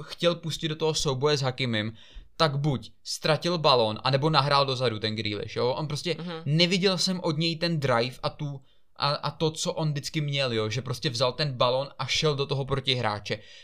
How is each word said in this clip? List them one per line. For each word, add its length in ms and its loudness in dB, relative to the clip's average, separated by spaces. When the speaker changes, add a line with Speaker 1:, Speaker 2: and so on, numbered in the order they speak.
Speaker 1:
chtěl 320 0
pustit 340 -6
do 80 -4
toho 180 0
souboje 420 2
s 60 0
Hakimim, 500 0
tak 220 2
buď 340 -2
ztratil 540 0
balón, 460 4
anebo 260 2
nahrál 360 4
dozadu 320 0
ten 180 -2
Grealish, 400 -6
jo, 120 0
on 100 -2
prostě 300 -4
Speaker 2:
Mhm. 140 -8
Speaker 1:
neviděl 540 4
jsem 240 0
od 160 0
něj 180 0
ten 240 -2
drive 420 2
a 80 -2
tu, 300 -8
a, 140 0
a 200 -2
to, 200 0
co 220 -4
on 180 0
vždycky 300 -4
měl, 320 0
jo, 180 0
že 120 -4
prostě 280 -4
vzal 220 0
ten 200 -2
balón 360 2
a 80 -4
šel 300 2
do 100 0
toho 180 -2
protihráče, 720 0